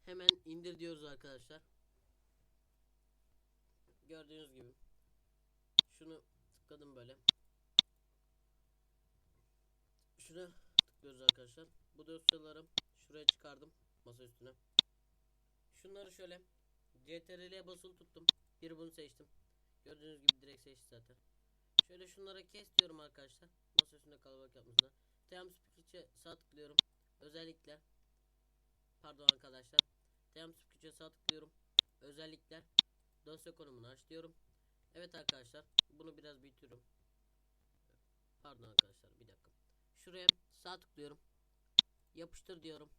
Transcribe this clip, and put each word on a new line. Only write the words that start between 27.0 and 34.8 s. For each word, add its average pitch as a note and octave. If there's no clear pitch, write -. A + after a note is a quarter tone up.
Özellikler. D#3+
Pardon D3
arkadaşlar. C#3
TeamSpeak D#3+
üçe D#3+
sağ D#3+
tıklıyorum. D#3
Özellikler. D#3
Dosya D#3
konumunu B2+
aç C3
diyorum. D#3+